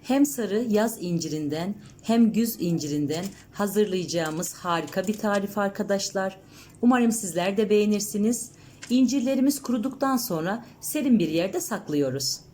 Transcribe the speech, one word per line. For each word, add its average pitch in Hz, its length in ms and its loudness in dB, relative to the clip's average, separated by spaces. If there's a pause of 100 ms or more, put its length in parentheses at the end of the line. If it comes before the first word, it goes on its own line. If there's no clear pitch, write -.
(120)
Hem 277 140 6
sarı 220 440 -2
yaz 214 320 2
incirinden 160 720 -4 (280)
hem 226 300 4
güz 226 280 0
incirinden 151 640 -2 (260)
hazırlayacağımız 180 1000 -2
harika 175 540 -2
bir 214 60 0
tarif 202 440 -2
arkadaşlar. 196 840 -2 (420)
Umarım 240 300 6
sizler 185 460 -2
de 214 120 2
beğenirsiniz. 208 800 2 (380)
İncirlerimiz 262 720 2
kuruduktan 262 560 -2
sonra 190 480 -2 (140)
serin 269 400 2
bir 160 100 2
yerde 185 320 0
saklıyoruz. 139 760 -2 (140)